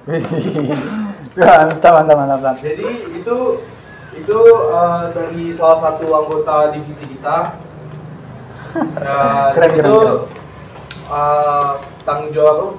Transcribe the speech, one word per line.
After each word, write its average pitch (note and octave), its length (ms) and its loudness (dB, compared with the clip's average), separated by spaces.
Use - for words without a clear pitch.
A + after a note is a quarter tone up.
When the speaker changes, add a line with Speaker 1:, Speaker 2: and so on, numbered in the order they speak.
Speaker 1:
Wih, E3 160 -6
<laughs> D3+ 1200 -6
mantap, E3 560 6
mantap, D#3 240 6
mantap, C#3 240 0
mantap. C3 160 -2
Speaker 2:
Jadi D#3 240 -6
itu, A3+ 220 -4
itu, G#3 200 -2
eh, E3+ 360 0
dari E3+ 400 -6
salah D#3+ 240 4
satu D#3+ 320 -2
anggota D3+ 640 0
divisi C#3+ 320 -12
kita. - 480 -6
Dan C#3 800 -2
Speaker 1:
Keren, E3 160 4
keren, D#3 80 0
Speaker 2:
itu, C#3+ 160 4
Speaker 1:
keren. - 240 4
Speaker 2:
eh, D3 640 0
tanggung D3+ 320 -6
jawab D3+ 240 4
apa? F#3+ 80 -6